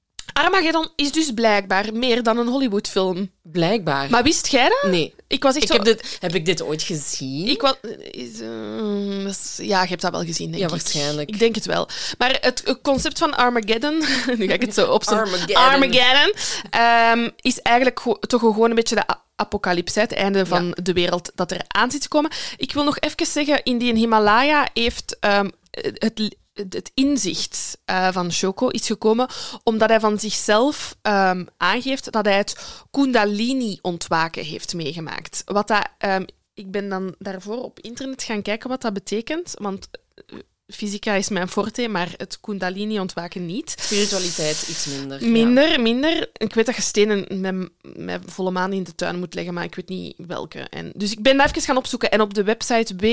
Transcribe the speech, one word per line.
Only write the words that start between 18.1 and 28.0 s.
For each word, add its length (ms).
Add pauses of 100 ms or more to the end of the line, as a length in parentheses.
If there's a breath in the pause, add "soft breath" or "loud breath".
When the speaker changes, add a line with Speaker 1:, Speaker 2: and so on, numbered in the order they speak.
Speaker 1:
toch 220
gewoon 300
een 60
beetje 180
de 160
a-, 120 (140)
apocalypse, 600
hè, 60
het 100
einde 320
van 200
Speaker 2:
Ja. 160
Speaker 1:
de 100
wereld 420
dat 160
er 180
aan 220
zit 120
te 60
komen. 220 (260 loud breath)
Ik 160
wil 120
nog 140
even 280
zeggen, 360
in 160
die 160
Himalaya 800
heeft, 460
ehm, 300 (200)
het, 320 (500)
het, 220
het 200
inzicht, 880
eh, 280